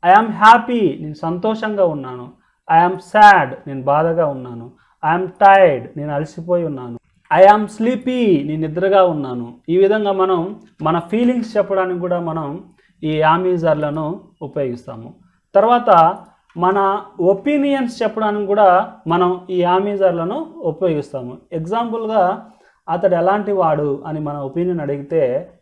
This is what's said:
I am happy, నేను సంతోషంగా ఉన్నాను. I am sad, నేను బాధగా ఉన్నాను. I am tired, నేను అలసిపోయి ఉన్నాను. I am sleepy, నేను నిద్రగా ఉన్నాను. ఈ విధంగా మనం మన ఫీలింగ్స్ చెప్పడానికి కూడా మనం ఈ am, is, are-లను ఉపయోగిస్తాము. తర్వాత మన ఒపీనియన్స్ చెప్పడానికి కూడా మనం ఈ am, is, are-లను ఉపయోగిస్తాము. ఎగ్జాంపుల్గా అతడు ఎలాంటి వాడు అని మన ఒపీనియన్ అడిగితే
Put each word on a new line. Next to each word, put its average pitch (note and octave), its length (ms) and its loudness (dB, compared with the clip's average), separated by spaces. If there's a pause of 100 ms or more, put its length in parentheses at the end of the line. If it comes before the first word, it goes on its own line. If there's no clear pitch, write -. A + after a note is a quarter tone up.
I - 100 8
am A3+ 80 0 (140)
happy, A3+ 420 6 (180)
నేను D3+ 220 -10
సంతోషంగా G#3 680 -2
ఉన్నాను. B2+ 320 -10 (500)
I - 20 6 (100)
am F#3 60 -2 (200)
sad, G3+ 360 8 (180)
నేను C3+ 220 -10
బాధగా D#3+ 360 0 (100)
ఉన్నాను. A#2+ 300 -14 (380)
I D#3 140 0
am F#3 80 -4 (160)
tired, F#3+ 420 6 (140)
నేను D3 200 -8
అలసిపోయి E3+ 520 -4
ఉన్నాను. B2+ 260 -12 (440)
I - 20 10 (120)
am G#3+ 100 2 (120)
sleepy, B3+ 480 -2 (240)
నేను D#3 180 -6
నిద్రగా F#3 360 2 (120)
ఉన్నాను. B2+ 340 -8 (220)
ఈ E3+ 80 2
విధంగా G3+ 440 2
మనం F#3 180 0 (420)
మన D#3+ 180 0 (120)
ఫీలింగ్స్ A#3+ 460 -2
చెప్పడానికి F#3 420 -2
కూడా F3 200 -4 (100)
మనం D#3 180 -6 (560)
ఈ D#3 100 -4 (200)
am, F3+ 100 0 (120)
is, E3+ 180 -2
are-లను D3+ 340 -4 (400)
ఉపయోగిస్తాము. A#2+ 680 -10 (420)
తర్వాత A#3+ 340 2 (680)
మన F#3 200 0 (560)
ఒపీనియన్స్ C#4 680 -2
చెప్పడానికి G#3 500 -4
కూడా G#3 160 6 (380)
మనం F3+ 220 0 (200)
ఈ F3+ 120 -2 (140)
am, G3 180 0
is, G3 160 -4
are-లను F3 300 -4 (340)
ఉపయోగిస్తాము. C#3+ 640 -6 (220)
ఎగ్జాంపుల్గా A3 640 -4 (680)
అతడు F3 260 0
ఎలాంటి F#3+ 360 0
వాడు D#3 380 0 (180)
అని D#3 120 -8
మన D3 180 -8 (120)
ఒపీనియన్ E3+ 380 -4
అడిగితే C#3+ 360 -2 (380)